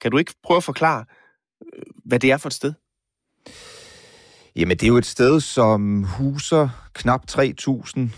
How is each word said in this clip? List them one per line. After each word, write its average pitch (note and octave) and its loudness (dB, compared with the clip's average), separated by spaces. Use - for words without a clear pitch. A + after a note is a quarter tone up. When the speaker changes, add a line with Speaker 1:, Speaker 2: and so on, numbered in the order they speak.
Speaker 1:
Kan A#2+ -2
du B2+ 2
ikke - -2
prøve F3 2
at F3 2
forklare, D3 -2
øh, - -18
hvad B2 0
det C3 4
er C3+ 4
for D3 -6
et C3 -8
sted? C#3+ -6
Speaker 2:
Jamen, F2 0
det - -6
er A2 4
jo A#2+ 6
et A#2+ 2
sted, C3+ 2
som G#2 0
huser C#3 -2
knap B2+ -2
tre C3+ -2
tusind B2+ -4